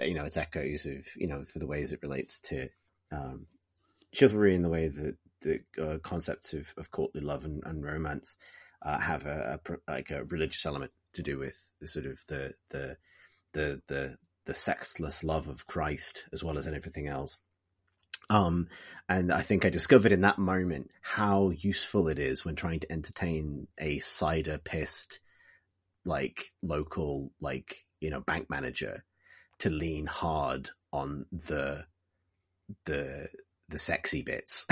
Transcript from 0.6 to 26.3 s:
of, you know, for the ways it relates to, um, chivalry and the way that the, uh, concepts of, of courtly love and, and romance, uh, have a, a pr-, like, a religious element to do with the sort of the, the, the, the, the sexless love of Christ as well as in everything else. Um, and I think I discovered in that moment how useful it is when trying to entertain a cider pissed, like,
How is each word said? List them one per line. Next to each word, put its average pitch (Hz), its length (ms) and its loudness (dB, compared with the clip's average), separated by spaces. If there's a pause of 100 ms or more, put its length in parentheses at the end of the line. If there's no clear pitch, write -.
of, 69 200 -8 (100)
you 90 100 -2
know, 71 180 -6
for - 140 -12
the 76 80 -4
ways 73 260 -4
it - 100 -8
relates 67 380 -6
to, 65 280 -6 (420)
um, 67 360 -8 (680)
chivalry 104 420 8
and 87 100 4
the 82 60 4
way 80 180 2
that 76 280 -4 (240)
the, 78 200 0 (220)
uh, 78 160 -2
concepts - 560 -6
of, 73 240 -8
of 87 120 -12
courtly - 300 -2
love 71 240 -4
and, 76 220 -6
and 78 180 -6
romance, 80 520 -6 (440)
uh, 76 180 -2
have 78 280 -2
a, 73 280 -4
a - 40 -8
pr-, - 160 -8 (120)
like, 65 240 -4
a 71 140 -4
religious 78 400 -2
element 69 280 -4 (200)
to 85 100 -6
do 71 140 -4
with 67 440 -10
the 76 60 -14
sort 71 200 -6
of 67 120 -10 (100)
the, - 260 -8 (160)
the, 135 260 -8 (560)
the, 73 360 -2
the, 67 280 -4 (300)
the - 80 -4
sexless - 680 -2
love 80 260 0
of 67 180 -12
Christ - 640 -2
as - 100 -8
well 80 140 -2
as 69 100 -4
in 78 80 -4
everything 73 340 -6
else. 69 300 -6 (920)
Um, 87 380 6 (400)
and 90 220 4
I 71 120 4
think 104 240 4
I - 40 6
discovered 101 420 10
in 92 100 8
that 101 160 6
moment 92 520 0 (120)
how 98 480 4
useful 82 580 2
it 73 100 0
is 67 260 0
when 80 100 -4
trying 82 260 -2
to - 100 -8
entertain 78 760 -4 (120)
a 73 200 -2
cider 78 600 2
pissed, - 640 -4 (840)
like, 71 480 -4 (100)